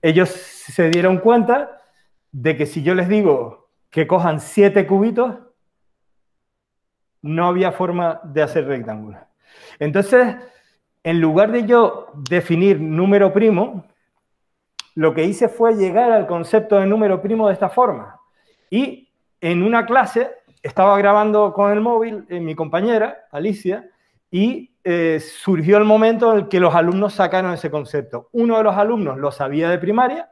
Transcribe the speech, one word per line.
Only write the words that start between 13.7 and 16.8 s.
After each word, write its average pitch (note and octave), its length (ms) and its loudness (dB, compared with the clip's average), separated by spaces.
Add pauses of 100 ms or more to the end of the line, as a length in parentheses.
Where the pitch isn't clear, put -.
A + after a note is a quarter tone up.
lo D#3 180 2
que D#3+ 100 -2
hice G#3 260 0
fue A3+ 260 2
llegar G3+ 360 2
al A3 160 2
concepto G3+ 500 0
de G3 80 2